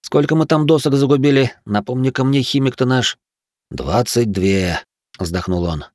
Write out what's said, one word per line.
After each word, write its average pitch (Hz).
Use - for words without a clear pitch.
Сколько 147
мы 156
там 151
досок 151
загубили? 139
Напомни-ка 127
мне, 135
химик-то 135
наш». 127
«Двадцать 104
две», 92
вздохнул 87
он. 80